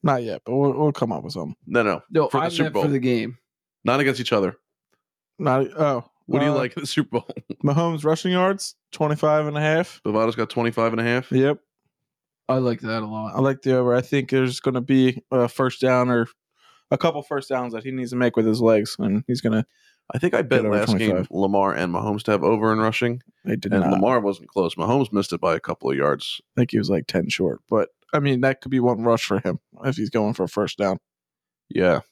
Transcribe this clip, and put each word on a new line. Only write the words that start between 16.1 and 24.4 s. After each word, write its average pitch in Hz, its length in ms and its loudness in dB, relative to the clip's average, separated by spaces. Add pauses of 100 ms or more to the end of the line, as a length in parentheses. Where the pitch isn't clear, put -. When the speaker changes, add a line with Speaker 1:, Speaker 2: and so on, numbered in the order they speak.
Speaker 1:
a 131 60 0
couple 156 240 0
first 143 280 -6
downs 127 240 -4
that 110 100 -10
he 131 80 -10
needs 127 200 -6
to 123 40 -8
make 123 200 0
with 113 100 2
his 113 160 2
legs, 110 380 4
and 101 280 0
he's 123 140 -2
gonna 110 240 0 (480)
Speaker 2:
I - 40 -4
think 165 160 0
I 113 80 2
bet 123 220 0
Speaker 1:
get - 40 0
over 104 100 0
Speaker 2:
last 107 200 2
game 110 140 2
Speaker 1:
twenty-five. 95 200 -2
Speaker 2:
Lamar 98 440 0
and 87 180 -2
Mahomes 104 300 -4
to - 80 0
have 98 120 2
over 110 300 4
in 110 60 0
rushing. 120 420 0 (240)
Speaker 1:
They 107 100 -2
did 98 180 -4
Speaker 2:
And 95 100 4
Speaker 1:
not. 71 80 2
Speaker 2:
Lamar 117 280 4
wasn't 98 300 -4